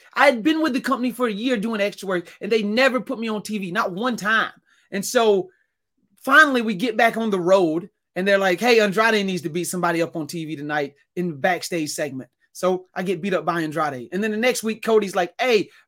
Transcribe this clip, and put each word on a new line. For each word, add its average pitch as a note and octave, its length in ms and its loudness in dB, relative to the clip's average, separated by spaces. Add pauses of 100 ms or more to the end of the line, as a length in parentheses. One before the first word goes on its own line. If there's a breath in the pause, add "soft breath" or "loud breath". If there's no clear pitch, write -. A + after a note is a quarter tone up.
(140 soft breath)
I C4 120 6
had B3 180 4
been D#4 180 2
with B3+ 120 0
the B3+ 80 -2
company B3 300 -2
for B3 160 -2
a G#3+ 60 -2
year A#3 240 -2
doing G#3+ 240 -2
extra G3 260 -4
work, F3+ 340 -4
and G3+ 100 -4
they A3+ 120 2
never B3 360 2
put A3+ 200 -8
me A3+ 100 -4
on G#3+ 140 -4
T G#3+ 140 -6
V, F#3+ 140 -6
not G3+ 200 -2
one A3 240 -4
time. G3 380 -2 (380)
And G3 140 -6
so G#3+ 460 2 (640 soft breath)
finally C4+ 440 4
we A3 140 -2
get G#3+ 220 -2
back A3+ 200 4
on A3+ 120 -2
the G3 100 0
road, F3 500 2 (260)
and F#3 120 -2
they're G3+ 100 4
like, F#3+ 220 2
"Hey, A#3 200 4
Andrade G#3 460 2
needs F3+ 180 -4
to E3 60 -6
beat E3+ 160 -4
somebody E3+ 360 -2
up E3 140 -4
on D#3 120 -6
T E3 180 -8
V D#3 100 -10
tonight D3 400 -6 (200)
in F3+ 140 -2
the D#3 60 -8
backstage E3 560 -4
segment." C3+ 380 -8 (240)
So F#3 400 -2
I F#3+ 100 -8
get F3+ 180 -4
beat F#3+ 120 -2
up D#3 120 0
by E3+ 160 0
Andrade. D3 500 -4
And F#3 100 -4
then G#3+ 100 -2
the G#3+ 60 -4
next A#3+ 240 0
week, A3 220 -6
Cody's G#3+ 320 2
like, F3+ 240 -2
"Hey, A#3 300 2 (180 soft breath)